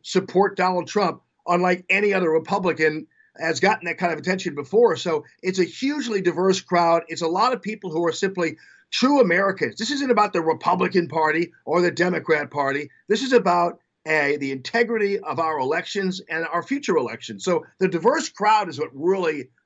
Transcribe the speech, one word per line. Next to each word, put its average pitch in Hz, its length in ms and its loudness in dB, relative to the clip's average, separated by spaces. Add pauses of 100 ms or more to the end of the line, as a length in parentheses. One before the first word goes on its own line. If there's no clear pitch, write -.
support - 540 0
Donald 180 300 0
Trump, 185 340 -2 (260)
unlike 180 420 2
any 196 240 2
other 180 160 0
Republican, 160 800 0 (320)
has 160 220 -4
gotten 190 240 2
that 165 120 -6
kind 175 140 -2
of 156 80 -6
attention 180 360 -4
before. 190 420 2
So 160 260 -2 (180)
it's 185 160 -4
a 185 60 4
hugely 240 580 -4
diverse 185 380 2
crowd. 170 480 2
It's 165 140 -10
a 165 60 0
lot 214 260 2
of 190 80 -6
people 196 300 -8
who 165 140 0
are 165 60 2
simply 180 460 -2 (340)
true 277 280 4
Americans. 196 580 2
This 226 120 -4
isn't 277 220 0
about 208 220 2
the 170 80 0
Republican 175 680 0
Party 156 440 0 (140)
or 170 160 2
the 175 80 2
Democrat 160 640 0
Party. 143 400 -4 (160)
This 220 160 0
is 262 100 0
about, 175 460 4 (260)
A, 151 320 2
the 139 140 -4
integrity 202 640 0
of 156 220 -6
our 156 180 -2
elections 180 720 -2
and 165 160 -4
our 160 160 -4
future 262 340 -2
elections. 113 480 -4
So 170 220 0 (140)
the 185 80 2
diverse 190 420 0
crowd 214 400 0
is 139 100 -8
what 151 140 -6
really 160 560 -2 (160)